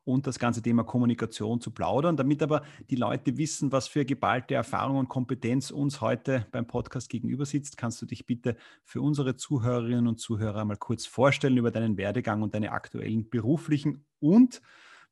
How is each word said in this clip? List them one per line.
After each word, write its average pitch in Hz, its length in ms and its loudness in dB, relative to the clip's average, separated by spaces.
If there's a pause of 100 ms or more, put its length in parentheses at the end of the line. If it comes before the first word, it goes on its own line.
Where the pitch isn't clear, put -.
und 135 240 0
das 131 140 -6
ganze 117 200 0
Thema 117 220 4
Kommunikation 117 800 0
zu 117 100 -10
plaudern. 127 460 0
Damit 143 260 2
aber 147 220 2 (260)
die 131 60 0
Leute 120 400 0
wissen, 147 340 -2
was 135 160 2
für 147 180 0
geballte 127 520 0
Erfahrung 123 400 0
und 131 120 0
Kompetenz 127 600 -2
uns 143 300 -4
heute 120 500 0
beim 127 160 -6
Podcast - 420 -6
gegenüber 123 380 -4
sitzt, 143 300 -4
kannst 117 260 -6
du 113 40 -8
dich - 200 -10
bitte 123 300 -2 (260)
für - 180 -8
unsere 139 360 0
Zuhörerinnen 120 720 2
und 113 100 0
Zuhörer 107 460 -4
mal 104 120 -2
kurz - 300 -6
vorstellen 131 500 4
über 120 140 2
deinen 110 260 0
Werdegang 104 460 -2
und 104 100 -2
deine 107 200 -2
aktuellen 110 580 -4
beruflichen 143 760 0 (120)
und, 226 420 6 (520)